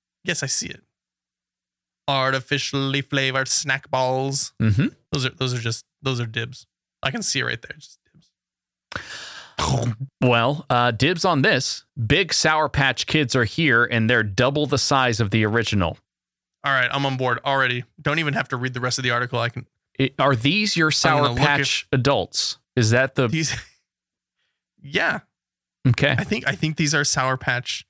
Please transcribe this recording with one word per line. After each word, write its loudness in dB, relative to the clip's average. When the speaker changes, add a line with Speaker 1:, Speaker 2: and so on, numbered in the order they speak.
Speaker 1:
Yes, -4
I -4
see -2
it. -14
Artificially -2
flavored -2
snack -4
balls. -2
Speaker 2:
Mm-hmm. 2
Speaker 1:
Those -2
are, -2
those -4
are -4
just, -6
those -2
are -4
dibs. -10
I -2
can -8
see -2
it -2
right -6
there. -16
Just -20
dibs. -20
Speaker 2:
Well, 2
uh, 2
dibs 0
on 2
this. 0
Big 2
Sour 2
Patch 0
Kids 0
are 4
here, 2
and 0
they're 4
double 0
the 0
size 2
of 0
the 4
original. 0
Speaker 1:
All 0
right, 0
I'm -2
on -2
board 0
already. 0
Don't 0
even -2
have -4
to -4
read -4
the -6
rest -2
of -2
the 2
article. -2
I -2
can -10
Speaker 2:
It, 0
are 6
these 0
your 4
Speaker 1:
I'm 2
Speaker 2:
Sour 2
Speaker 1:
gonna 2
look -2
Speaker 2:
Patch 0
Speaker 1:
at 2
Speaker 2:
adults? 0
Is 4
that 2
the 2
Speaker 1:
These, -2
<laughs> -20
yeah. -4
Speaker 2:
Okay. 2
Speaker 1:
I 0
think, -4
I 0
think -2
these 0
are 2
Sour 0
Patch -4